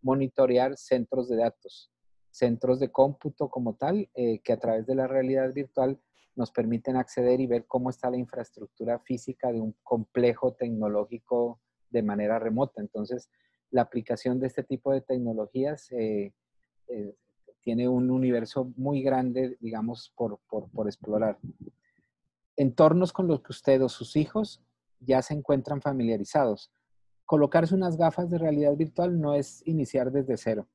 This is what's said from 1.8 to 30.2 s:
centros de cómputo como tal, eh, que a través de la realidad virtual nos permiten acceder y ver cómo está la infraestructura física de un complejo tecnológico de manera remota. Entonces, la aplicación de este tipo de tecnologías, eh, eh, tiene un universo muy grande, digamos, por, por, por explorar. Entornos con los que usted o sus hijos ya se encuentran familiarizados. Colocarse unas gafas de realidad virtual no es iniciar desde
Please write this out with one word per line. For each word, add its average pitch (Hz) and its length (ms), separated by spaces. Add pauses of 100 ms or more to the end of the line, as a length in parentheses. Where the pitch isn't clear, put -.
centros 127 480
de 135 120
cómputo 139 580
como 120 260
tal, 190 380
eh, 117 260
que - 140
a 110 60
través 110 260
de 131 100
la 131 120
realidad 131 460
virtual 135 460 (360)
nos 120 160
permiten 117 440
acceder 127 460
y 131 60
ver 120 180
cómo 123 240
está 127 200
la 123 80
infraestructura 120 840
física 127 520
de 117 80
un 110 240
complejo 120 720
tecnológico 117 1040 (300)
de 117 140
manera 104 360
remota. 113 400
Entonces, 107 500 (400)
la 127 120
aplicación 123 580
de 131 80
este 127 160
tipo 135 300
de 135 80
tecnologías, 127 920
eh, 107 420 (540)
eh, 104 280 (460)
tiene 120 280
un 127 220
universo 127 680
muy 135 240
grande, 127 580
digamos, 113 560
por, 107 320
por, 104 220
por 110 180
explorar. 107 500 (1160)
Entornos 156 560
con 185 160
los 151 140
que - 100
usted 131 320
o 123 60
sus - 260
hijos 180 480 (360)
ya 131 220
se - 120
encuentran 143 480
familiarizados. 117 880 (540)
Colocarse 160 500
unas 180 220
gafas 170 320
de 170 80
realidad 147 400
virtual 175 420
no 147 140
es - 340
iniciar 135 460
desde 135 240